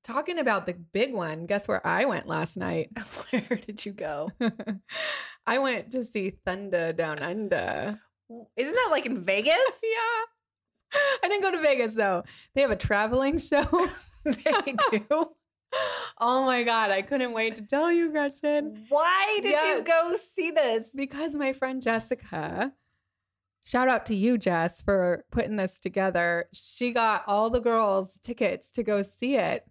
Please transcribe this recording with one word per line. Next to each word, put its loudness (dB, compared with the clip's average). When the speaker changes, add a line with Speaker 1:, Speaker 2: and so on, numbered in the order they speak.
Speaker 1:
Talking -4
about 2
the -6
big -2
one, -4
guess -2
where 0
I 2
went -2
last -4
night? -4
Speaker 2:
<laughs> -12
Where -2
did -12
you -8
go? -6
Speaker 1:
<laughs> -6
I 0
went -2
to -4
see -4
Thunder -2
Down -2
Under. -2
Speaker 2:
Isn't -2
that, 2
like, 2
in -4
Vegas? 4
Speaker 1:
<laughs> 2
Yeah. -4
I 2
didn't 2
go 2
to -2
Vegas, 2
though. 2
They 2
have 4
a 2
traveling 2
show. 2
<laughs> -20
Speaker 2:
They 0
do? 0
Speaker 1:
Oh, 2
my 2
God. 2
I 2
couldn't -2
wait -2
to -14
tell 0
you, 2
Gretchen. -2
Speaker 2:
Why 4
did -2
you 2
Speaker 1:
Yes. 2
Speaker 2:
go 4
see -2
this? 2
Speaker 1:
Because -6
my -2
friend -4
Jessica, -4
shout 2
out 2
to 0
you, 4
Jess, 0
for 2
putting -2
this -2
together. 0
She -6
got 2
all 2
the 2
girls 2
tickets -2
to -4
go 2
see -2
it. 0